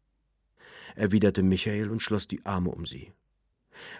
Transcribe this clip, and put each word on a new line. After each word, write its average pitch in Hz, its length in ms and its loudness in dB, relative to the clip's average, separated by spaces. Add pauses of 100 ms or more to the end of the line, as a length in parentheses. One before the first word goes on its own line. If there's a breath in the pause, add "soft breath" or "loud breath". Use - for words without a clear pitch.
(960 loud breath)
erwiderte 101 460 4
Michael 104 480 2
und 110 120 -4
schloss 104 240 -2
die - 180 -8
Arme 90 260 -2
um 82 160 -8
sie. - 260 -14 (880 loud breath)